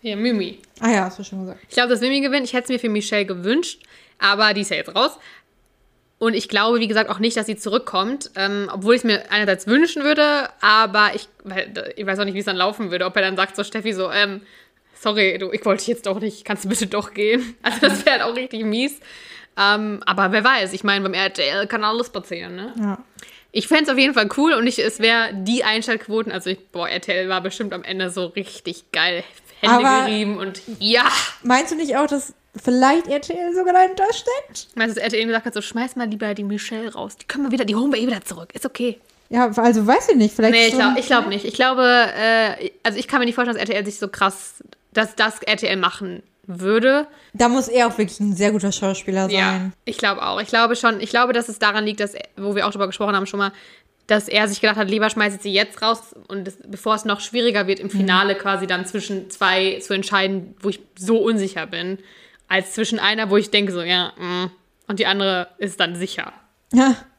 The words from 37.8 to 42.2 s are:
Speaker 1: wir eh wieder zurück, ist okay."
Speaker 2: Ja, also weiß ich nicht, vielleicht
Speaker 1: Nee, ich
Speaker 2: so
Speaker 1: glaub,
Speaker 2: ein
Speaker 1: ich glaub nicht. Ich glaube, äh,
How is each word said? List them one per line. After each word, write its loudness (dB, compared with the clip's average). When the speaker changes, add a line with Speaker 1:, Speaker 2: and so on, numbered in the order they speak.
Speaker 1:
wir 0
eh 0
wieder -4
zurück, -14
ist -12
okay." -4
Speaker 2:
Ja, 2
also 4
weiß 4
ich 8
nicht, 4
vielleicht 4
Speaker 1:
Nee, 8
ich 4
Speaker 2:
so 2
Speaker 1:
glaub, 4
Speaker 2:
ein 2
Speaker 1:
ich -2
glaub 4
nicht. -4
Ich -6
glaube, 2
äh, 2